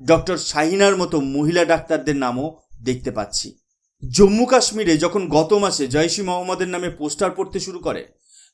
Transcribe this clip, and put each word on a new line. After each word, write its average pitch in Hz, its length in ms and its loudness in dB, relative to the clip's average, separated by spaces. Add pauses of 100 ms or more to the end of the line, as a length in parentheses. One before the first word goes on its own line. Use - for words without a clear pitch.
ডক্টর 165 320 4
শাহিনার 190 600 2
মতো 175 240 0
মহিলা 147 440 0
ডাক্তারদের 156 500 0
নামও 135 420 -4 (260)
দেখতে 123 280 -4
পাচ্ছি। - 480 -8 (520)
জম্মু 202 340 4
কাশ্মীরে 214 520 2
যখন 175 320 -2
গত 160 240 2
মাসে 196 340 2
জৈশ 160 320 0
ই - 20 -6
মোহাম্মদের 180 460 -4
নামে 180 220 -6
পোস্টার 156 420 -4
পড়তে 190 280 -6
শুরু 175 200 -10
করে, 107 280 -6 (460)